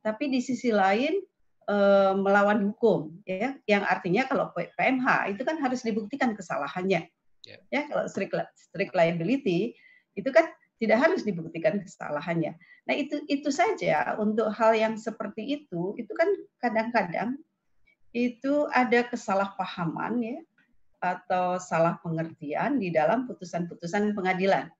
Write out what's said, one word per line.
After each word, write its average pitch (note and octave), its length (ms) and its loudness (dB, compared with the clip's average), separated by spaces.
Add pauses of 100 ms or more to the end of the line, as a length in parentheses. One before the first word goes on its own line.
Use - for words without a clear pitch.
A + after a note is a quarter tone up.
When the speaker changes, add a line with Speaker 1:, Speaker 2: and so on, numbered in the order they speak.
Speaker 1:
tapi A3 320 -4
di C4 80 2
sisi B3 320 -2
lain, G#3+ 480 2 (420)
eh, G3 560 6
melawan G3+ 400 4 (160)
hukum, E3 480 0
ya, G#3 320 -6 (160)
yang G3+ 160 2
artinya G3 400 0
kalau - 240 -2
P-, E3+ 240 -6
P - 80 -14
M B3+ 160 2
H G#3 320 2
itu G3+ 160 -4
kan D#4 160 -2
harus B3 240 -2
dibuktikan A3+ 480 -2
kesalahannya. E3+ 720 -2 (400)
Speaker 2:
Ya. G#2+ 100 -20 (140)
Speaker 1:
Ya, C#4+ 160 -2
kalau G3 240 -4
strict G3 240 -6
li-, - 240 -4
strict - 400 -6
liability F3 800 2 (400)
itu F#3+ 160 -4
kan D#4+ 160 4 (320)
tidak A3 240 4
harus F4 160 2
dibuktikan E3 560 -2
kesalahannya. D#3+ 800 -4 (240)
Nah, B3+ 160 -2
itu, C#4+ 320 -4
itu C#4+ 240 -2
saja F4 640 0
untuk G#3+ 320 0
hal A3+ 240 4
yang A3 240 0
seperti A3 640 -8
itu, F#3 320 -6
itu - 240 -10
kan E4 80 4 (320)
kadang-kadang A3+ 800 -2 (720)
itu C4+ 640 0
ada A#3+ 320 4
kesalahpahaman F#3+ 1120 -4
ya, B3 240 -6 (560)
atau F3+ 640 -2
salah E3+ 400 2
pengertian E3 800 -2
di F3+ 80 -2
dalam E3+ 400 2
putusan-putusan F#3 880 -4
pengadilan. F#3 480 2 (140)